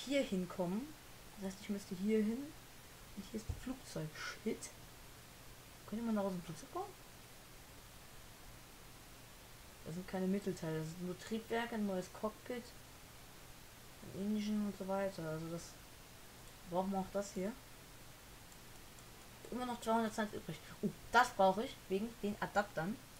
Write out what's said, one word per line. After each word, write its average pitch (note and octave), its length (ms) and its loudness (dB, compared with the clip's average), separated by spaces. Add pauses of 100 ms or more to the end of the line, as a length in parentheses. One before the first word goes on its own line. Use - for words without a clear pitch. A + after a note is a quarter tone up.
hier C#4 160 6
hinkommen. F#3+ 720 2 (480)
Das F#3+ 100 -2
heißt, - 120 -10
ich - 60 -4
müsste G3+ 260 -2
hier G#3+ 240 6
hin. A#3 240 4 (760)
Und G3 120 -6
hier G#3+ 100 -2
ist - 80 -10 (160)
Flugzeug. E3+ 440 -2 (360)
Shit. - 260 2 (1200)
Kann G#3+ 80 0
ich A#3 60 2
mal A3+ 80 6
nach G3+ 100 6
Hause F#3 140 2
ein E3+ 60 -2
Flugzeug - 280 -8
bauen? F#4 140 0 (3000)
Das E3 100 -4
sind F3+ 120 -4
keine F#3 180 2
Mittelteile, F3+ 540 4
das D#3 80 0
sind F3 180 -4
nur F3+ 140 -2
Triebwerke, A3+ 560 0
ein G#3 100 4
neues F#3 280 2
Cockpit, A#3 500 -2 (1500)
ein F#3 60 0
Engine G#3 460 4
und G3 100 -2
so F#3+ 100 -2
weiter. G3 400 2
Also D#3+ 240 0
das E3+ 120 -2 (1040)
brauchen F#3+ 220 4
wir F#3+ 80 4
auch F#3 120 0
das G3+ 220 0
hier. F#3+ 180 2 (2000)
Immer B3 140 0
noch A#3+ 160 0
zweihundert A3+ 320 6
Cent G#3+ 200 0
übrig. - 220 -4 (260)
Uh, G#3+ 80 4 (220)
das B3 200 12
brauche F#3+ 340 8
ich - 100 -4 (140)
wegen G3 180 4 (160)
den G3+ 160 2
Adaptern. G3 560 2 (240)